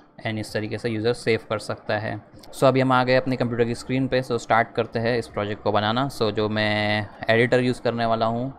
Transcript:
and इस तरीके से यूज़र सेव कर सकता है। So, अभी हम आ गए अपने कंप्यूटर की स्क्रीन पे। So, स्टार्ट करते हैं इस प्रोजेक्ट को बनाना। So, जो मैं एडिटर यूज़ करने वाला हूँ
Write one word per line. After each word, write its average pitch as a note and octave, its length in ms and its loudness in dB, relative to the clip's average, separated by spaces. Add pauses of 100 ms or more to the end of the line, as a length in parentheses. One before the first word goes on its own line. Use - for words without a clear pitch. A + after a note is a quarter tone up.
(200)
and A2 200 -6
इस - 140 -8
तरीके G#2+ 240 -4
से A#2+ 120 -6
यूज़र A2 240 0
सेव A#2 260 0 (100)
कर G#2+ 100 -2
सकता - 380 -6
है। A2 220 -6 (320)
So, - 120 -2
अभी C3 180 6
हम C3 100 2
आ B2+ 120 4
गए B2+ 120 2
अपने C3 200 2
कंप्यूटर A#2+ 300 0
की A#2 100 -4
स्क्रीन C3 320 -2
पे। B2+ 140 0
So, B2 180 -4
स्टार्ट A#2 360 2
करते A#2 240 -2
हैं A#2 180 0
इस A2+ 100 -4
प्रोजेक्ट G#2 360 -6
को G#2 80 2
बनाना। G#2+ 380 2
So, A2+ 220 -2
जो G#2+ 180 0
मैं G#2+ 580 0 (220)
एडिटर A#2+ 300 4
यूज़ B2+ 220 0
करने A#2 240 0
वाला A2+ 200 2
हूँ A#2+ 340 -2